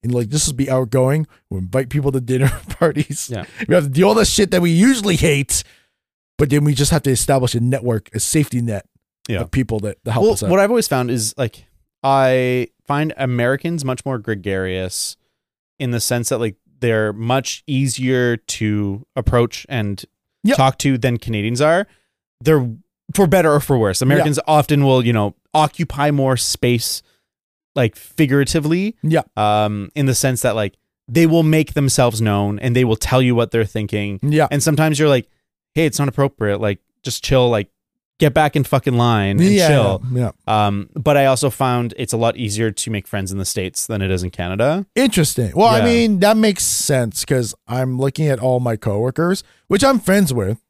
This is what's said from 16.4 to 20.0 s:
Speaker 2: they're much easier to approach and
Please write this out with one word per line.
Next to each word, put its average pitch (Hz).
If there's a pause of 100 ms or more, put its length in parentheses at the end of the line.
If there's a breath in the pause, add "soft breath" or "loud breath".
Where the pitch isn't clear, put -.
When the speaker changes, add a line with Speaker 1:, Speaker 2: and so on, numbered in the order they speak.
Speaker 2:
they're 110
much 117
easier 127
to 104 (100)
approach 120
and 104 (400)